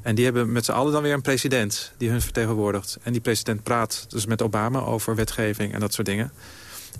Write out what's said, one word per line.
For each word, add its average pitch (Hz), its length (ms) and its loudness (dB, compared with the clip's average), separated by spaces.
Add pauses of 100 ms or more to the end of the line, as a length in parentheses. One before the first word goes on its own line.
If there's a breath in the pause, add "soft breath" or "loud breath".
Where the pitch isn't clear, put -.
En 117 120 0
die 120 100 4
hebben 120 280 2
met 120 120 2
z'n - 80 0
allen 135 200 2
dan 151 100 2
weer 147 100 2
een 143 100 0
president 123 760 0
die 117 120 0
hun 120 120 2
vertegenwoordigt. 107 800 0
En 117 100 -2
die 120 80 0
president 110 420 0
praat 117 460 0
dus 101 180 -4
met 113 160 0
Obama 113 380 0
over 113 340 0
wetgeving 107 600 0
en 104 60 -2
dat 104 140 -2
soort 104 120 -2
dingen. 104 260 0 (680 loud breath)